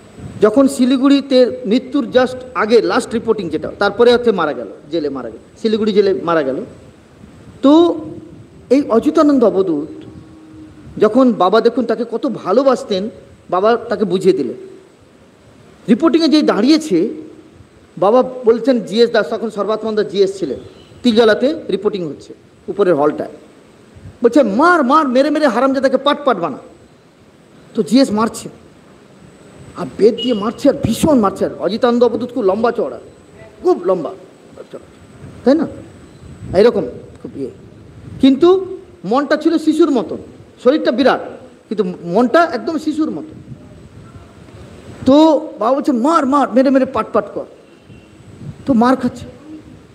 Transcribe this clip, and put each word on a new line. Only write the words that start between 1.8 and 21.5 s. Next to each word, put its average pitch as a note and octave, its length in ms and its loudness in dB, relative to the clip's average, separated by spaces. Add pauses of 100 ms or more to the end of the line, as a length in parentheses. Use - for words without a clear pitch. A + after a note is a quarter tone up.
just B3 220 2 (200)
আগে G#3+ 260 2
last F#3+ 320 -2
reporting G#3+ 360 -4
যেটা, D3 300 -8
তারপরে A#3+ 340 2
হচ্ছে A#3 180 0
মারা D#3+ 220 -2
গেল, A#2+ 140 -10 (240)
জেলে D3+ 180 -2
মারা B2+ 200 -10
গেল, A2 100 -16 (220)
শিলিগুড়ি A3 320 0
জেলে G3 200 4
মারা D#3+ 300 -2
গেল। C3+ 220 -6 (960)
তো D#4+ 400 4 (680)
এই C#4 200 2
অজিতানন্দ D4 540 2
অবধূত F3 640 -2 (920)
যখন, A#3 360 4
বাবা F#3+ 280 2
দেখুন A#3+ 240 0
তাকে A3+ 260 -4
কত A#3+ 160 -6
ভালোবাসতেন, G#3+ 840 -2 (400)
বাবা G#3+ 280 0
তাকে G#3 280 -4
বুঝিয়ে F#3 320 0
দিলেন। B2+ 200 -6 (1300)
রিপোর্টিংয়ে D#4 380 2
যেই D4 140 2
দাঁড়িয়েছে, A3 680 0 (880)
বাবা G#3+ 260 2 (220)
বলছেন, A#3+ 340 2
জিএস G#3+ 320 0
দাস, G#3+ 180 0
তখন A3 200 -4
সর্বাত্মন্দা G#3+ 540 -4
জিএস F#3 360 -2
ছিলেন, A#2+ 200 -6 (440)
তিলজলাতে A#3 560 2 (120)